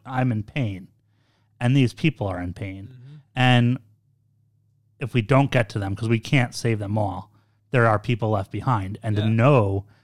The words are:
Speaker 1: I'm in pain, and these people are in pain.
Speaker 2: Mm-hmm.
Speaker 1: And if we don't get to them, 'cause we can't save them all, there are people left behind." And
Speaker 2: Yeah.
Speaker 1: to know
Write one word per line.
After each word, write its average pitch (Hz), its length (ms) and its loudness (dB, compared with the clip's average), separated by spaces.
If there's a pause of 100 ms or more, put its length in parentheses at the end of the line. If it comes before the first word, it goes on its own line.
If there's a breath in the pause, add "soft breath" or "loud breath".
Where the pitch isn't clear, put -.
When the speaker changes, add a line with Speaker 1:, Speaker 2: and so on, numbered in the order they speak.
Speaker 1:
I'm 127 240 -2
in 107 140 -2
pain, 101 420 -6 (720)
and 123 180 2
these 127 160 4
people 107 360 -2
are 90 120 -6
in 90 120 -6
pain. 98 400 -12
Speaker 2:
Mm-hmm. 135 220 -20 (200)
Speaker 1:
And 127 440 4 (1200)
if 110 140 -8
we 120 80 2
don't 135 280 2
get 120 200 0
to 104 100 -6
them, 98 160 -4
'cause 113 120 -4
we 113 120 2
can't 123 340 0
save 113 240 -2
them 104 180 -4
all, 95 360 -6 (400)
there 120 160 4
are 107 100 4
people 113 320 -2
left 98 220 -2
behind." 101 500 -4
And 110 140 -2
Speaker 2:
Yeah. 107 80 0
Speaker 1:
to 110 40 2
know 110 580 2 (180 soft breath)